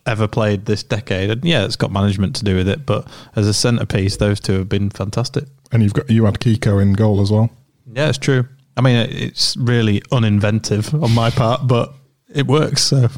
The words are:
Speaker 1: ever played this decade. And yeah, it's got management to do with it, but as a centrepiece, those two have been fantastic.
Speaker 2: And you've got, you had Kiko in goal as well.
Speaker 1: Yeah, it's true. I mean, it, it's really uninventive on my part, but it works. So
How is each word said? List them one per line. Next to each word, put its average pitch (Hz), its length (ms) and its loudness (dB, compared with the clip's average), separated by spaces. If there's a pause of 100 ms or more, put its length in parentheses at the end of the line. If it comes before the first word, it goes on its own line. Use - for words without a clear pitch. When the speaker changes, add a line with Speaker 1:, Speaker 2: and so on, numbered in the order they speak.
Speaker 1:
ever 110 220 -2
played 104 380 -2
this 107 160 -2
decade. 101 480 -4
And 120 140 -4
yeah, 151 200 2
it's 117 120 -4
got - 140 -2
management 98 460 0
to - 80 -6
do 95 100 2
with 92 140 2
it, 139 180 -4
but - 220 -2 (260)
as 104 140 0
a 107 60 0
centrepiece, 110 640 -2
those 101 200 0
two - 140 -4
have 95 160 -2
been 98 220 -2
fantastic. 113 540 -6 (280)
Speaker 2:
And 117 100 2
you've 104 120 2
got, - 160 -4
you 113 160 4
had 98 120 0
Kiko 107 420 2
in 98 120 4
goal 104 280 2
as 101 120 2
well. 110 180 2 (420)
Speaker 1:
Yeah, 143 180 -2
it's - 80 -2
true. 127 280 0 (300)
I 120 60 0
mean, 127 140 4
it, 113 140 0
it's - 460 -4
really 117 460 2 (100)
uninventive 104 920 0
on 117 120 2
my 113 160 2
part, 120 360 0
but 120 260 2 (400)
it 139 140 -2
works. 147 380 0
So 131 340 2